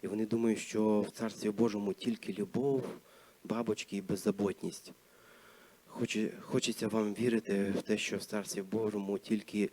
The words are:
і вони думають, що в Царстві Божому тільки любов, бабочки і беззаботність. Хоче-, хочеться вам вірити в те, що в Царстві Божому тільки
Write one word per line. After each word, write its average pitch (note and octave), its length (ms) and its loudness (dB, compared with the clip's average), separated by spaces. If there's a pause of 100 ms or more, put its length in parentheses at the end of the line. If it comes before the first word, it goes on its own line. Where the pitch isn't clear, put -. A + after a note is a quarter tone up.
і F#2+ 60 -6
вони G#2+ 180 0
думають, A2+ 320 2
що G#2+ 420 4
в G2+ 100 -2
Царстві A2 400 -4
Божому G#2 420 2
тільки A2 400 -4
любов, A#2+ 520 0 (600)
бабочки A2 520 -2
і G2 40 0
беззаботність. G2 920 -2 (920)
Хоче-, - 540 -2
хочеться - 480 0
вам G#2 260 2
вірити G2+ 640 2
в - 40 -2
те, G#2+ 160 2
що - 180 -2
в - 80 -4
Царстві G2+ 380 -4
Божому G2+ 560 0
тільки G#2 540 0